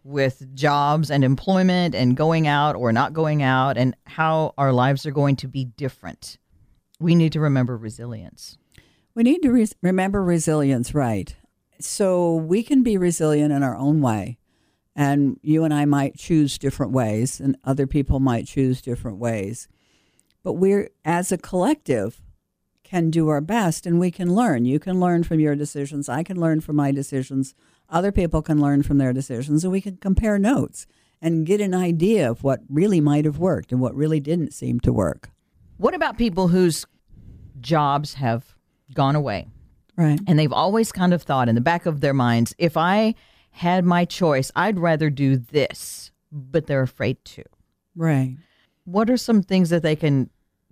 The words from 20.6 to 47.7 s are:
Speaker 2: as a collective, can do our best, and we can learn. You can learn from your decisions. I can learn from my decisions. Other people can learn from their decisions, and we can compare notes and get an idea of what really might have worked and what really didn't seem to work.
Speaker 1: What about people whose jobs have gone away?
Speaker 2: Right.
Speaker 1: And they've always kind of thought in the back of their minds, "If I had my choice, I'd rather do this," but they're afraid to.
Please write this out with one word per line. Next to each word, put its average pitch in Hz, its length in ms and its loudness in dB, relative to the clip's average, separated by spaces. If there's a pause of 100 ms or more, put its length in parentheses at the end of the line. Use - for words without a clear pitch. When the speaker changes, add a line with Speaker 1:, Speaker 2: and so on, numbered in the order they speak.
Speaker 2:
as 175 260 -2
a 180 60 0
collective, 175 840 -2 (640)
can 165 280 -2
do 160 160 2
our 151 140 2
best, 185 440 -2
and 170 140 2
we 180 100 0
can 175 240 -2
learn. 175 320 2
You 135 140 0
can 185 200 -2
learn 175 220 2
from 160 180 -2
your 151 160 0
decisions. 143 540 -8
I 139 140 -4
can 185 180 -8
learn 160 200 0
from 151 160 -4
my 139 140 0
decisions. 135 640 -6 (380)
Other 180 200 0
people 165 300 0
can 151 180 0
learn 143 220 2
from 143 160 0
their 131 160 2
decisions, 135 500 -2
and 185 80 -2
we 190 100 -2
can 190 160 -12
compare 202 420 0
notes - 480 -2 (340)
and 160 240 0
get 202 160 0
an 190 140 -2
idea 180 560 2
of 120 120 -8
what 135 240 0
really 175 320 2
might 147 260 2
have 147 120 -2
worked 160 340 -2
and 127 80 0
what 127 140 0
really 156 260 0
didn't 151 320 -2
seem 123 280 -4
to 123 120 2
work. 98 380 -2 (480)
Speaker 1:
What 262 160 0
about 294 240 -4
people 185 300 0
whose 175 400 2 (720)
jobs 147 560 -2
have 123 400 -4 (400)
gone 139 200 0
away? 123 320 -4 (480)
Speaker 2:
Right. 151 320 2
Speaker 1:
And 151 120 4
they've 151 140 2
always 208 380 0
kind 180 220 0
of 160 80 0
thought 127 280 0
in 113 60 2
the 120 60 2
back 170 240 0
of 151 160 -4
their 139 140 0
minds, 117 420 0
"If 165 200 0
I 208 360 2 (380)
had 180 320 0
my 175 220 2
choice, 147 500 0
I'd 190 240 0
rather 160 300 0
do 135 280 0
this," - 760 -6 (200)
but 151 360 -6
they're 139 160 0
afraid 127 420 -4
to. - 180 -20 (520)